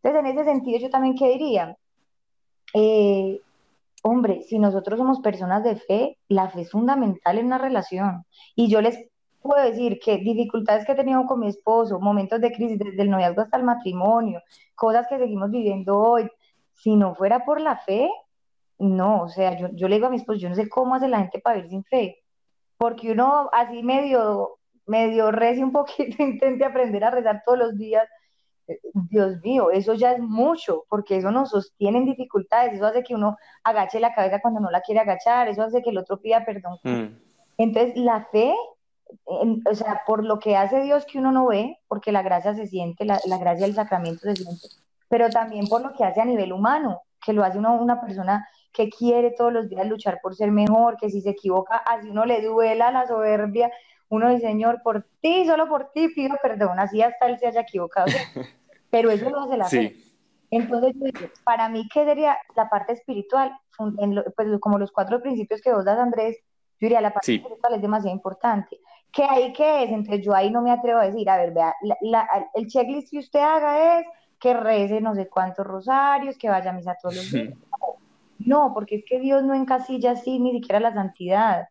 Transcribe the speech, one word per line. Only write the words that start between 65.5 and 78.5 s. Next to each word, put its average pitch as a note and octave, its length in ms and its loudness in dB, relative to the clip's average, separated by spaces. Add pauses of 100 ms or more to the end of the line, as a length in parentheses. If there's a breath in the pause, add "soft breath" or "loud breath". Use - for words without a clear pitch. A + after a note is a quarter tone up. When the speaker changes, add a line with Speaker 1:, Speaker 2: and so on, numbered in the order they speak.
Speaker 1:
que B3+ 120 0
vos G3+ 120 0
das, G#3 140 2
Andrés, A3+ 380 -2 (440)
yo G#3+ 60 0
diría, A#3 160 4
la G#3 100 0
parte G#3 140 -4
Speaker 2:
Sí. A#2 100 0
Speaker 1:
espiritual - 380 -4
es G3+ 80 -4
demasiado G3+ 340 -2
importante. G3 640 -4 (340 soft breath)
¿Qué C#4+ 120 2
hay B3+ 280 2
que D4+ 320 2
es? A3 60 -4
Entonces, G#3 340 -4
yo G3+ 100 2
ahí G3 160 2
no A#3+ 120 0
me A#3+ 80 2
atrevo A#3+ 280 2
a G#3+ 80 4
decir, G3+ 220 -2
a F#3+ 80 4
ver, F3 160 0
vea, E3 300 0
la, G#3 180 -2
la, A3 280 0 (260)
el A3 120 -4
checklist C4 440 -2
que D4 80 -8
usted C#4+ 220 -2
haga D#4 600 4
es E4+ 60 -12 (320 loud breath)
que B3 160 2
rece G#3+ 460 0
no A3 140 -2
sé F#3+ 140 -4
cuántos F#3 380 -4
rosarios, C4+ 720 0
que A3+ 120 -4
vaya F#3 220 0
a - 40 -6
misa F3+ 260 -8
todos F3+ 140 -6
los F#3 160 -10
días. B2 240 -4
Speaker 2:
<laughs> - 180 -18 (760)
Speaker 1:
No, C#4 280 4